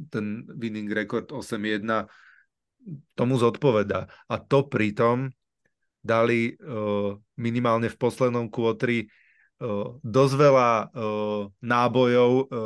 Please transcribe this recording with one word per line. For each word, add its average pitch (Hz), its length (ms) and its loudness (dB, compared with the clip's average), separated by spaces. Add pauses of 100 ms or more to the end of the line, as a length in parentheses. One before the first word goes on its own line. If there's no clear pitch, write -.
ten 110 400 -8
winning 107 400 -8
record 107 480 -4
osem 113 320 -8
jedna 107 400 -2 (1040)
tomu 127 240 0
zodpovedá. 107 680 2 (220)
A 117 100 -6
to 139 280 2
pritom 117 600 0 (760)
dali, 117 480 2
e, - 180 -16 (680)
minimálne 117 540 0
v - 80 -18
poslednom 120 480 -2
quarteri, 113 580 -2
e, - 20 -20 (960)
dosť 135 380 2
veľa, 135 320 6
e, 107 160 0 (760)
nábojov, 120 680 4
e, 131 140 2 (220)